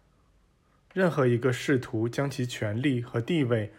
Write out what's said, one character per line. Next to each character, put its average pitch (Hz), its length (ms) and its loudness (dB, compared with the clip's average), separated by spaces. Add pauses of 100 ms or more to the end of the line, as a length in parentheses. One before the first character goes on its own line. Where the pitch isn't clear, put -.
(920)
任 185 200 2
何 139 160 2
一 120 100 4
个 123 160 2
试 135 240 0
图 117 320 -2
将 139 200 -2
其 127 180 -4
权 110 340 -4
力 135 200 0
和 120 200 -4
地 135 220 0
位 113 360 0